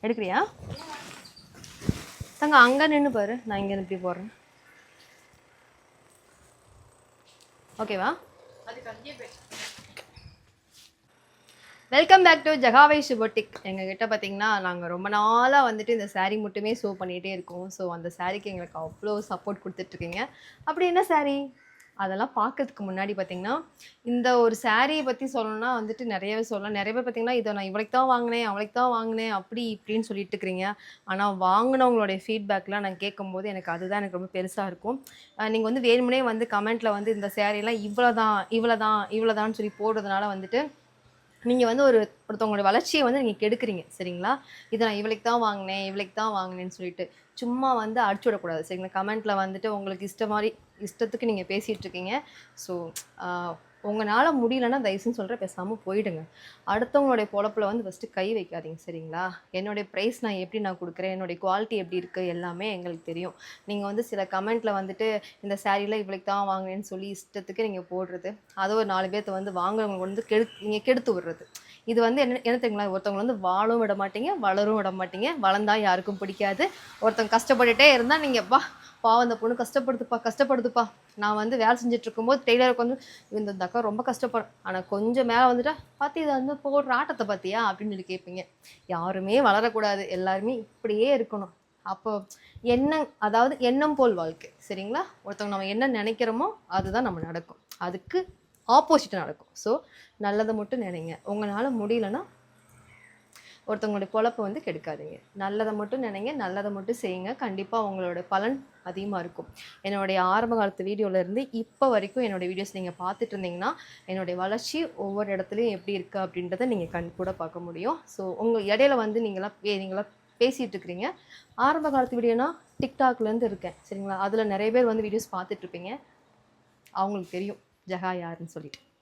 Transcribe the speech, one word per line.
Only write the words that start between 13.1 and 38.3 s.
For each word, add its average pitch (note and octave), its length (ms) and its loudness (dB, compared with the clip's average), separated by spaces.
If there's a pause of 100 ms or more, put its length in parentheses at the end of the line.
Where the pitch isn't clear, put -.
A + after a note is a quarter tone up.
பொட்டிக். A3 460 -2
எங்ககிட்ட F#3+ 440 -4
பாத்தீங்கன்னா, G#3 540 0
நாங்க F3 260 -4
ரொம்ப F3+ 220 -4
நாளா A#3 640 6
வந்துட்டு G#3+ 180 -4
இந்த G#3+ 240 0
saree G3 280 0
மட்டுமே G#3 340 -2
ஷோ G3+ 240 -4
பண்ணிட்டே F3+ 340 -6
இருக்கோம். F3+ 380 -10
So, F#3 220 -6
அந்த E3+ 260 -8
சாரிக்கு F#3+ 260 -4
எங்களுக்கு F3+ 340 -10
அவ்வளோ G3+ 400 -4 (100)
சப்போர்ட் G3 320 -6
கொடுத்துட்ருக்கீங்க. F#3 600 -10 (440)
அப்படி E4+ 220 0
என்ன F4+ 220 4
saree? C#4+ 340 2 (540)
அதெல்லாம் G3 400 -4
பார்க்கறதுக்கு C4 460 -2
முன்னாடி G3 320 -4
பாத்தீங்கன்னா, F#3+ 400 -4 (480)
இந்த A#3+ 360 4
ஒரு A3+ 180 6
சாரியை C4 480 2
பத்தி B3+ 200 -4
சொல்லணும்னா A#3 500 -4
வந்துட்டு A3 300 -6
நிறையவே G#3+ 380 -2
சொல்லலாம். G#3+ 300 -4
நிறைய G3+ 200 -2
பேர் B3 120 -2
பாத்தீங்கன்னா, A#3 300 -2
"இதை G#3+ 180 0
நான் G3+ 120 -4
இவளுக்கு G#3 280 -4
தான் B3+ 140 4
வாங்கினேன், A#3 400 2
அவளுக்கு G#3 260 -4
தான் B3 160 2
வாங்கினேன்," A3+ 420 -2
அப்படி G#3+ 400 -6
இப்படின்னு G#3+ 300 -2
சொல்லிட்டு G3+ 360 -6
இருக்கிறீங்க. F#3 280 -4 (400)
ஆனா, G3+ 360 0
வாங்கினவங்களுடைய A3 800 4
ஃபீட்பேக்லாம் G3+ 600 -2
நான் F#3+ 160 -4
கேட்கும்போது G3 520 -6
எனக்கு F#3+ 220 -6
அதுதான் F#3 280 -4
எனக்கு F#3+ 200 -4
ரொம்ப F#3 140 -8
பெருசா F#3+ 340 -4
இருக்கும். G#3+ 320 -6 (400)
அஹ், A3 100 -2
நீங்க A3 220 2
வந்து B3+ 100 0
வேணும்னே B3 420 4
வந்து A3+ 280 0
கமெண்ட்ல A3 400 0
வந்து, G#3 240 0
"இந்த G3+ 200 -4
சாரீலாம் G#3 480 0
இவ்வளவுதான், G#3+ 680 2